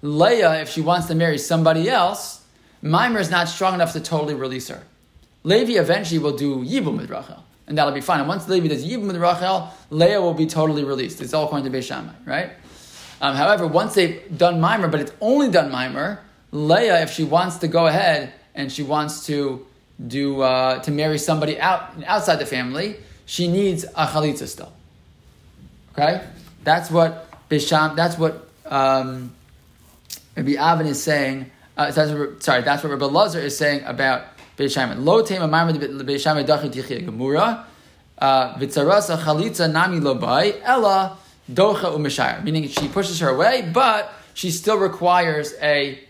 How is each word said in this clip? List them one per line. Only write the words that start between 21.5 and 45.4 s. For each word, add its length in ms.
out, 320
outside 320
the 80
family, 500
she 240
needs 340
a 240
chalitza 400
still. 240
Okay, 340
that's 260
what 400
Beis 180
Sham-, 300
that's 200
what, 300
um, 680
Rabbi 160
Avin 340
is 160
saying. 480
Uh, 140
that's 200
what, 300
sorry, 200
that's 200
what 100
Rabbi 140
Lazar 340
is 180
saying 260
about 400
Beis 140
Shammai. 240
Lo 280
tema 240
Maimer 280
Beis 180
Shammai 220
dachi 280
tichia 360
gemura, 580
uh, 360
v'tzarasa 640
chalitza 540
nami 280
lo 160
bai 480
ella 540
docha 440
u'mishayir. 480
Meaning 240
she 200
pushes 320
her 100
away, 440
but 400
she 160
still 280
requires 840